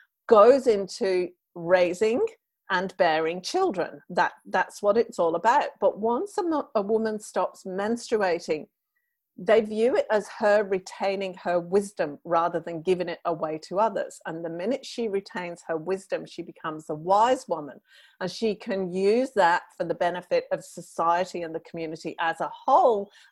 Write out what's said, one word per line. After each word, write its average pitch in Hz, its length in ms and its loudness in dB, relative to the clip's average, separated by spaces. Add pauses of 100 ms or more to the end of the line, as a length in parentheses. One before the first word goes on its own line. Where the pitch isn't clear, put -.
(280)
goes 240 380 8
into 190 640 0 (260)
raising 185 680 2 (500)
and 185 260 -2
bearing 165 460 2
children. 349 680 -4
That, 175 220 0 (140)
that's - 360 -4
what 202 140 2
it's - 220 -2
all 165 160 2
about. 240 340 2 (120)
But 196 180 2
once 240 400 -4
a 415 40 -2
mo-, 311 320 -4
a 214 80 0
woman 220 380 -2
stops - 440 -6
menstruating, 190 1040 -4 (760)
they 208 200 4
view 220 360 0
it - 140 2
as 208 160 0 (140)
her 208 240 4
retaining 190 720 -4
her 180 260 -2
wisdom 175 640 -2
rather 170 340 0
than 165 240 -8
giving 180 260 0
it 165 160 -8
away 160 440 -4
to 185 100 -4
others. 208 480 -2
And 165 180 -8
the 165 60 -6
minute 196 340 -4
she 233 220 -6
retains 190 640 -8
her 165 80 -4
wisdom, 165 500 -6
she 170 160 -14
becomes 156 480 -12
a 156 40 -4
wise 202 540 2
woman. 151 320 -8 (400)
And 185 80 -6
she 214 280 -2
can 190 360 -4
use 214 440 2
that 175 260 4 (140)
for 180 80 -4
the 170 100 -4
benefit 175 560 -2
of 175 140 -4
society 175 800 -2
and 160 120 -8
the 165 60 -6
community 160 600 -10
as 165 200 -2
a 147 120 -4
whole, 254 580 2 (220)